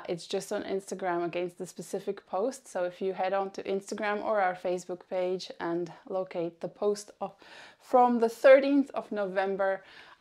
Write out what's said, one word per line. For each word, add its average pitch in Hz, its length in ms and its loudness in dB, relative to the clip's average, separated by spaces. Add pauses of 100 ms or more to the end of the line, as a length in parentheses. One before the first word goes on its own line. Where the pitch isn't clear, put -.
it's 175 180 -6
just 196 280 -6
on 202 100 -4
Instagram 185 640 -4
against 175 320 -6
the 180 100 -10
specific 196 580 -8
post. 233 420 -4
So 180 180 -4
if 180 160 -8
you 190 120 -2
head 185 200 -2
on 196 180 -2
to 190 120 -12
Instagram 208 600 -4
or 214 160 0
our 185 160 2
Facebook 180 540 -6
page 185 500 -4
and 170 320 -4 (160)
locate 185 540 -6
the 180 60 -6
post 208 520 -2
of, 190 140 -8 (460)
from 247 400 6
the 226 100 4
thirteenth 277 600 8
of - 200 -8
November, 196 720 0 (380)